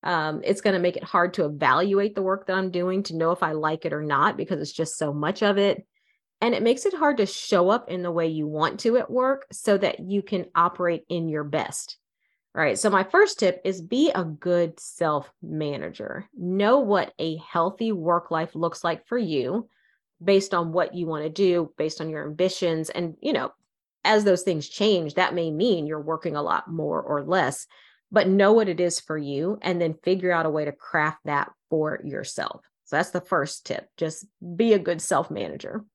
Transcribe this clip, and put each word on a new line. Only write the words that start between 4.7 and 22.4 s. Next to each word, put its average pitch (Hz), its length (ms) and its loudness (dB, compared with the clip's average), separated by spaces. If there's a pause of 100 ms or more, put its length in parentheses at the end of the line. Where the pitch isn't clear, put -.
just 160 240 -4
so 147 160 -2
much 151 300 -2
of 202 160 2
it. 202 260 2 (560)
And 240 140 2
it 254 80 0
makes 262 240 2
it 381 80 0
hard 294 220 2
to 208 100 2
show 180 420 2
up 220 220 0
in 180 120 -6
the 175 100 -4
way 165 160 0
you 156 180 -2
want 151 340 -2
to 233 160 2
at - 140 0
work 262 400 0
so - 260 0
that 190 220 0
you 190 240 -2
can 196 320 -4
operate 175 540 0
in 165 200 -4
your 151 140 -4
best, - 560 -6 (560)
right? 143 240 0
So 208 120 2
my 190 120 4
first 381 380 4
tip 180 240 2
is 185 180 -2
be 262 320 2
a 185 80 -2
good 170 560 -2
self-manager. 151 1600 -6
Know 202 420 2
what 202 400 2
a 160 200 -4
healthy 226 520 0
work 170 400 0
life 165 240 -2
looks 165 300 -4
like 170 240 -2
for 240 100 -2
you 160 500 -2 (540)
based 196 320 4
on 170 160 0
what 170 240 0
you 175 120 -4
wanna 156 220 -4
do, 175 480 2
based 156 240 -4
on 160 80 -6
your 151 160 -6
ambitions. 160 640 0